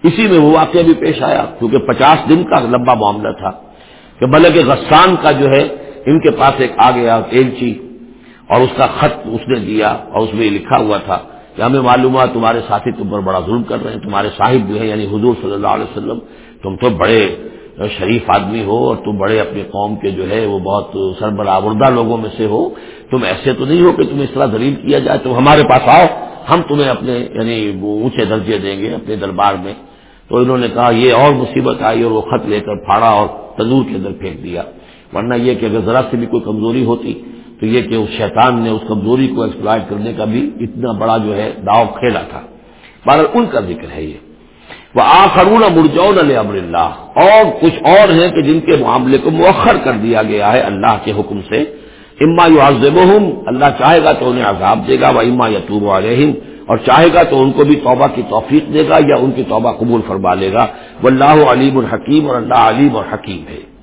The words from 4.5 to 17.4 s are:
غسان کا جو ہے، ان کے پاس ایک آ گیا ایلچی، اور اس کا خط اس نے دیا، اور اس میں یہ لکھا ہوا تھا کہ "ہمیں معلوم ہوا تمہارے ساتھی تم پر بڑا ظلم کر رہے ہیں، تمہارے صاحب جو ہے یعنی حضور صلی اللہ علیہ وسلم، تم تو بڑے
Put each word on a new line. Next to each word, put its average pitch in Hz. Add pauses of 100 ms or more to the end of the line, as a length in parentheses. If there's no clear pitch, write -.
غسان 156
کا 151
جو 135
ہے، 135 (380)
ان 151
کے 147
پاس 135
ایک 127
آ 127
گیا 117
ایلچی، 123 (760)
اور 123
اس 131
کا 131
خط -
اس 110
نے 120
دیا، 107
اور 110
اس 110
میں 110
یہ 101
لکھا 101
ہوا 107
تھا 95 (360)
کہ -
"ہمیں 131
معلوم 127
ہوا 131
تمہارے 117
ساتھی 104
تم 101
پر 101
بڑا 95
ظلم 107
کر 117
رہے 110
ہیں، 113
تمہارے 101
صاحب 110
جو 107
ہے 113
یعنی 107
حضور 107
صلی 101
اللہ 101
علیہ 107
وسلم، 117 (440)
تم 95
تو 123
بڑے 98 (640)